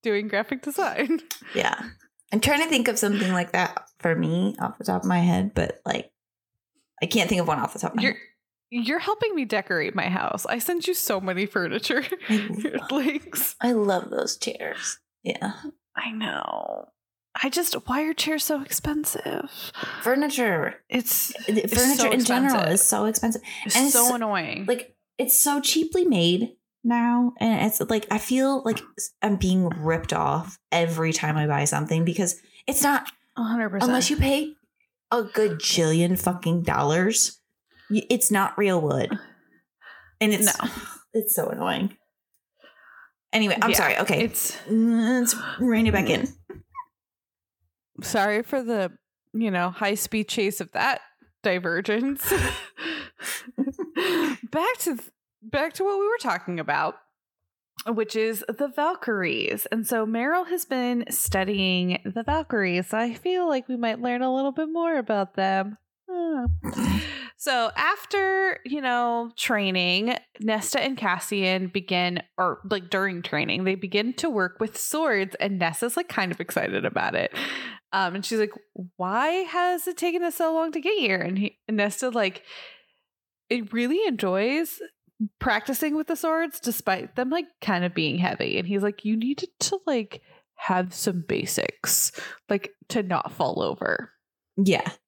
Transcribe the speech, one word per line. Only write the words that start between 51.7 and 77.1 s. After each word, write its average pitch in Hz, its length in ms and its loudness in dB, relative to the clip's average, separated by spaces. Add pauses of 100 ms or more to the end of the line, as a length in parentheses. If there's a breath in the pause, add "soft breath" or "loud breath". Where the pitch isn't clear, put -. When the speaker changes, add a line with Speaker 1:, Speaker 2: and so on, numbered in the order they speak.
Speaker 1:
<laughs> - 40 2 (2000 loud breath)
Back 427 300 0
to, 269 180 -2 (440)
back 285 320 -2
to - 100 -2
what 403 140 0
we 403 80 2
were 466 140 0
talking 180 400 -2
about, 147 360 -2 (880)
which 220 300 -2
is 220 320 0
the 285 200 -2
Valkyries. 233 1040 -2
And 220 140 -2
so 226 200 0
Meryl 277 420 0
has 349 160 -2
been 247 460 -2
studying 185 920 0
the 208 180 -6
Valkyries. 214 680 0
So 220 100 -2
I 233 160 -2
feel 359 340 0
like 262 200 -2
we 254 80 -4
might 233 240 -2
learn 247 220 -2
a 262 120 2
little 269 180 0
bit 311 180 -2
more 330 280 0
about 208 360 0
them. 190 440 0 (320)
Huh. 330 380 -2 (920 loud breath)
So 247 380 0
after, 381 920 0
you 277 140 -4
know, 240 560 0
training, 190 800 0 (240)
Nesta 214 400 0
and 262 160 -2
Cassian 185 720 0
begin, 180 540 -2 (140)
or, 180 240 0 (100)
like, 185 200 -2
during 185 320 -2
training, 151 420 -2
they 190 100 2
begin 208 400 -2
to 339 160 -2
work 190 300 -2
with 220 180 -4
swords, 226 600 0
and 196 180 -2
Nesta's, 175 380 -2
like, 349 120 -2
kind 185 220 -2
of 170 100 -6
excited 95 440 -2
about - 320 -2